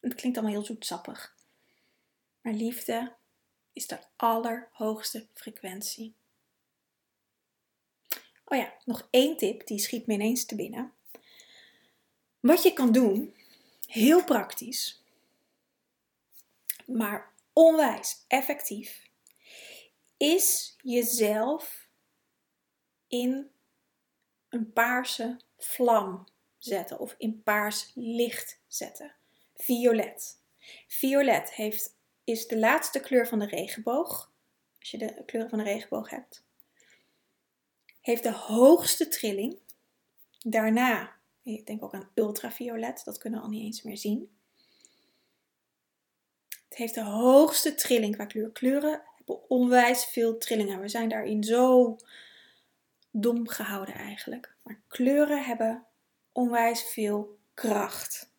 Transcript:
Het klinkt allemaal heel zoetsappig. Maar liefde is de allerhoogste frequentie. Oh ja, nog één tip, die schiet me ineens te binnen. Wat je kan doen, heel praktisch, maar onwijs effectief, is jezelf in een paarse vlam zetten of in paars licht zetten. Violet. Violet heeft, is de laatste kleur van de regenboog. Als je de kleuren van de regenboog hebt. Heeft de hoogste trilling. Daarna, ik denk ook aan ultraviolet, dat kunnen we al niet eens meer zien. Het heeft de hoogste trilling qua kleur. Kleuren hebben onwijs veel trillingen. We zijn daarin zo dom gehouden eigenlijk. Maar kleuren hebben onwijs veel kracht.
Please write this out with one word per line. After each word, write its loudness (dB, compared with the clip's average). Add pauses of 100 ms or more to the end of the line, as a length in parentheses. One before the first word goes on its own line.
Het -4
klinkt -4
allemaal -2
heel -6
zoetsappig. -12 (1040)
Maar -6
liefde -6 (580)
is -12
de -12 (180)
allerhoogste -4
frequentie. -14 (2250)
Oh -2
ja, -4 (100)
nog -8
één 4
tip, -4
die -6
schiet -6
me 0
ineens 0
te -10
binnen. -8 (1500)
Wat 6
je 6
kan 2
doen, 2 (500)
heel 6
praktisch, -4 (1800)
maar -6 (200)
onwijs 4
effectief, -4 (1080)
is 0
jezelf -2 (1160)
in -4 (1000)
een -6
paarse -2 (160)
vlam 0 (380)
zetten -6
of -10
in -6
paars -2
licht -4
zetten. -12 (420)
Violet. 0 (480)
Violet 2
heeft, -8 (280)
is -4
de -2
laatste 2
kleur 2
van -2
de 0
regenboog. -4 (460)
Als -16
je -12
de -10
kleuren -6
van -4
de -2
regenboog -6
hebt. -16 (1600)
Heeft 0
de -2
hoogste 6
trilling. -4 (800)
Daarna, 0 (260)
ik -12
denk -10
ook -12
aan -12
ultraviolet, -6
dat -12
kunnen -8
we -12
al -10
niet -8
eens -10
meer -12
zien. -6 (2250)
Het -18
heeft -8
de -6
hoogste 6
trilling 2
qua -8
kleur. -6
Kleuren 0 (140)
hebben -12
onwijs 4
veel -2
trillingen. -2
We -8
zijn -2
daarin -2
zo 6 (1120)
dom 0
gehouden -8
eigenlijk. -14
Maar -18
kleuren 2
hebben -4 (480)
onwijs 2
veel -4 (160)
kracht. -4